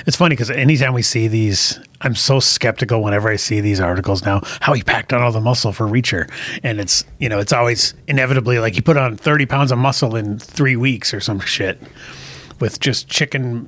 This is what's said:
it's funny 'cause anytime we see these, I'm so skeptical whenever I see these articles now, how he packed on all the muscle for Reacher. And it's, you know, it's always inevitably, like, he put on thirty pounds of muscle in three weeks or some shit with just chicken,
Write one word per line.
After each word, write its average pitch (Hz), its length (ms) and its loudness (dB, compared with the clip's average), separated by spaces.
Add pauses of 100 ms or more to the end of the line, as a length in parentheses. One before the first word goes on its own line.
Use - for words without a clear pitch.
it's - 100 4
funny 165 200 4
'cause 117 160 -2
anytime 135 420 4
we 120 80 0
see 113 260 0
these, 107 520 0 (220)
I'm 127 140 0
so 135 240 2
skeptical 117 640 0
whenever 104 280 0
I 107 80 0
see 104 220 -2
these 101 200 0
articles 92 440 0
now, 98 180 0 (180)
how 135 140 2
he 123 100 -2
packed - 300 -2
on 123 100 2
all 120 80 2
the 110 100 -2
muscle 117 320 0
for 110 140 -2
Reacher. 104 420 -2 (340)
And 113 160 -4
it's, - 240 -2 (140)
you 131 100 -4
know, 104 120 0
it's 101 140 0
always 120 420 0 (120)
inevitably, 127 520 2
like, 113 160 0
he - 60 0
put 156 160 4
on 123 200 -2
thirty 147 300 2
pounds 139 240 2
of 123 80 0
muscle 127 360 2
in 104 220 -4
three 131 380 0
weeks 120 360 0
or 101 80 -6
some 98 200 -4
shit - 420 -4 (760)
with 110 200 -2
just - 300 -2
chicken, 127 580 -4